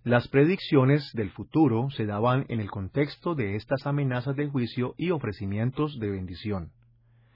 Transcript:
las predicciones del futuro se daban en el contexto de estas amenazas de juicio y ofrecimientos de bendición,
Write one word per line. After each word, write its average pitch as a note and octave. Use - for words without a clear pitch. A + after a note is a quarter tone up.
las A#2+
predicciones C#3+
del G#2+
futuro C3
se A2+
daban A#2
en A#2
el G2
contexto C#3+
de G#2
estas C3
amenazas C#3
de D3
juicio B2
y E3
ofrecimientos B2+
de G#2+
bendición, F#2